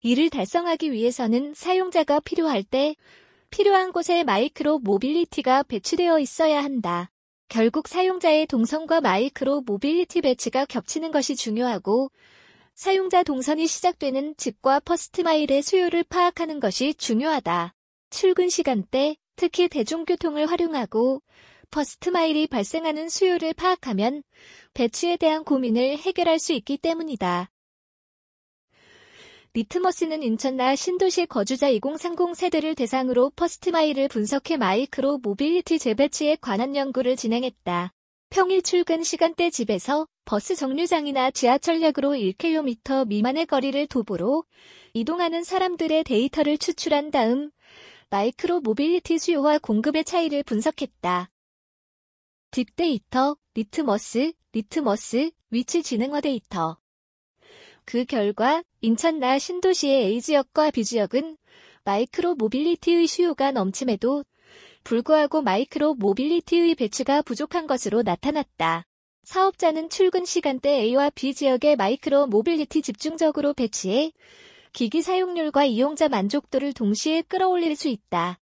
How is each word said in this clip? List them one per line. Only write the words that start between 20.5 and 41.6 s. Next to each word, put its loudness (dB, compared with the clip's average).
퍼스트마일이 0
발생하는 -4
수요를 0
파악하면 -2
배치에 -2
대한 0
고민을 0
해결할 0
수 -2
있기 -4
때문이다. -4
리트머스는 -2
인천나 0
신도시 0
거주자 -2
이공삼공 -2
세대를 -2
대상으로 0
퍼스트마일을 0
분석해 -2
마이크로 0
모빌리티 0
재배치에 0
관한 -2
연구를 0
진행했다. -4
평일 2
출근 0
시간대 0
집에서 -2
버스 -2
정류장이나 0
지하철역으로 2